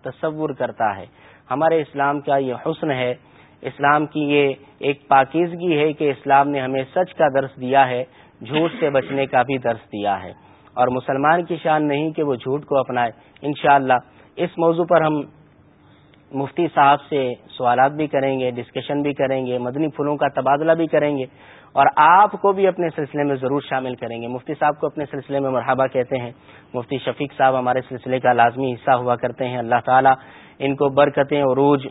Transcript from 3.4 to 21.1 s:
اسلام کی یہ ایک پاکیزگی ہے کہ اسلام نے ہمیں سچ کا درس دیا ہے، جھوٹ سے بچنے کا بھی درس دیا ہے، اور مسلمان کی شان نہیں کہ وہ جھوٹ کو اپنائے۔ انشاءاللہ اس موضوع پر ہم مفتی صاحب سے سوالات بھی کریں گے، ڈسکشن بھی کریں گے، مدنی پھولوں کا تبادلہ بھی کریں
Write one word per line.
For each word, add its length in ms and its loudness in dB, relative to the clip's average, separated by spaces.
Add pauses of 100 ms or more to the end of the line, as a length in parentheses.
اسلام 440 0
کی 140 -6
یہ 320 2 (260)
ایک 300 -6
پاکیزگی 720 0
ہے 140 0
کہ 180 -2
اسلام 380 2
نے 120 -2
ہمیں 240 -4 (100)
سچ 200 -2
کا 200 2
درس 260 -2
دیا 280 4
ہے، 160 -4 (360)
جھوٹ 300 -2 (100)
سے 100 0
بچنے 360 0
کا 160 2
بھی 160 -2
درس 280 -4
دیا 360 -4
ہے، 80 -16 (440)
اور 140 2
مسلمان 560 0
کی 180 -6
شان 260 0
نہیں 220 -2
کہ 120 -4
وہ 120 -2
جھوٹ 300 -6
کو 140 0
اپنائے۔ 320 -2 (320)
انشاءاللہ 560 2 (380)
اس 200 -4
موضوع 280 2
پر 160 4
ہم 200 0 (1120)
مفتی 420 -2
صاحب 240 6 (100)
سے 240 -2 (160)
سوالات 440 2
بھی 140 -4
کریں 340 0
گے، 100 -2
ڈسکشن 520 -6
بھی 100 -2
کریں 340 -2
گے، 120 -4
مدنی 300 -4
پھولوں 280 -4
کا 120 -2
تبادلہ 440 0
بھی 140 0
کریں 320 0